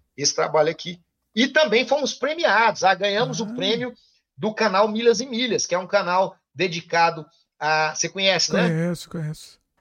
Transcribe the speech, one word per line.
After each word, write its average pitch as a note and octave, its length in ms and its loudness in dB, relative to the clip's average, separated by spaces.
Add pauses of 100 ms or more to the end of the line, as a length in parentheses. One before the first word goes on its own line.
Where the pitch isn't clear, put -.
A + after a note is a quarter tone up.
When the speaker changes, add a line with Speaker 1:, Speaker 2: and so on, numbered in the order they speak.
(160)
Speaker 1:
esse C#3+ 180 -2
trabalho D#3 380 2
aqui. E3+ 300 -10 (340)
E B3 120 2
também C#4 400 2
fomos C#4 260 0
premiados. B3 720 0
Ah, F#3+ 120 6
ganhamos G3+ 440 -2
Speaker 2:
Ah. A3+ 40 -4
Speaker 1:
o A3 120 -10
prêmio A#3+ 380 -4 (420)
do G#3+ 180 -4
canal G#3 340 2
Milhas A3+ 340 2
e C4+ 40 -6
Milhas, A#3 400 -2
que E3+ 100 -2
é F3+ 40 2
um F#3 80 -8
canal F#3 480 0 (180)
dedicado E3 720 0 (340)
a, D#3 340 0
você E3+ 160 -4
conhece, F#3+ 440 0
né? F3+ 140 2
Speaker 2:
Conheço, E3 420 -4
conheço. D#3+ 520 -10 (200)